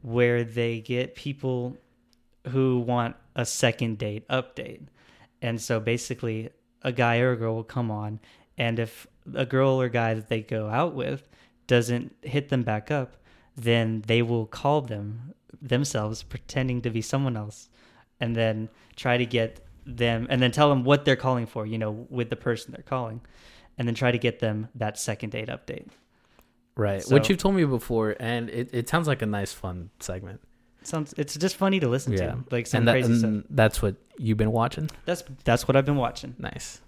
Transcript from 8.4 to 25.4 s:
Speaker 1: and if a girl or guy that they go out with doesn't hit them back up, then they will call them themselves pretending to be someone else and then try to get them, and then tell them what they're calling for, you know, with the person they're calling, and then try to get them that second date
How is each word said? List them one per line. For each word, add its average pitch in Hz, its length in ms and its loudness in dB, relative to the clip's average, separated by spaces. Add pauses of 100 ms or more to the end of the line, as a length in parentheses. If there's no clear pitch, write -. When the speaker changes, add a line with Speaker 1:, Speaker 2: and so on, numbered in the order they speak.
Speaker 1:
and 117 220 0
if - 280 -6 (260)
a 127 120 0
girl 131 360 4
or 123 80 2
guy 113 240 2
that 110 160 -4
they 113 120 0
go 107 260 -4
out 143 260 0
with 135 340 -4 (400)
doesn't 120 540 2
hit 143 280 -4
them 127 140 2
back 107 280 -2
up, 139 240 -2 (400)
then 113 520 2
they 117 140 4
will 117 240 0
call 143 360 0
them 113 520 -8 (280)
themselves 123 640 -2
pretending 127 580 -4
to 120 80 -2
be 110 120 -2
someone 135 360 -2
else 104 320 -12 (500)
and 117 160 -2
then 113 340 0 (260)
try 120 220 2
to 123 80 2
get 117 400 -2 (200)
them, 117 440 0
and 127 120 2
then 123 100 6
tell 147 180 6
them 131 140 4
what 139 220 6
they're 135 100 6
calling 127 300 0
for, 107 200 -6
you 110 120 -4
know, 110 320 -4
with 120 200 -2
the 127 60 -4
person 120 380 -4
they're - 100 -16
calling, 120 380 -6 (560)
and 120 100 0
then 117 80 0
try 123 160 4
to 120 60 2
get 117 220 0
them 107 360 -2
that 107 240 -4
second 107 320 -6
date 113 160 -8